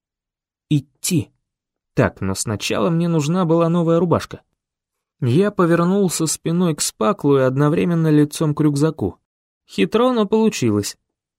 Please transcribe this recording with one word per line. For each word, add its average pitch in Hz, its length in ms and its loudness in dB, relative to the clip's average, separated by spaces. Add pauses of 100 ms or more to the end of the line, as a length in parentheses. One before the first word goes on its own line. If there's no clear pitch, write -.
(720)
«Идти». - 600 -2 (640)
Так, 113 260 0
но 95 140 -4
сначала 113 560 -4
мне 165 180 0
нужна 165 360 0
была 165 240 2
новая 165 300 0
рубашка. 165 440 -2 (800)
Я 147 300 2
повернулся 175 760 0
спиной 165 480 -2
к - 80 -8
Спаклу 185 560 0
и 131 40 2
одновременно 160 680 0
лицом 151 460 2
к 156 60 -4
рюкзаку. 147 580 0 (500)
Хитро, 220 440 0
но 220 140 0
получилось. 131 720 0 (400)